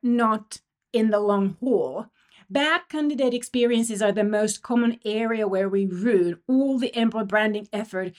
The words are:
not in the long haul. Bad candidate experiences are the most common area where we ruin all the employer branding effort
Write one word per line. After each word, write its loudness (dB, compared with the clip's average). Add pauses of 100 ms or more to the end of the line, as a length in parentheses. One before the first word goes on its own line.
not 0 (340)
in 2
the 2
long 0
haul. -2 (440)
Bad 0
candidate 0
experiences 0
are 2
the 0
most 0
common 0
area -2
where 0
we 0
ruin 0
all 2
the -4
employer 0
branding -2
effort -6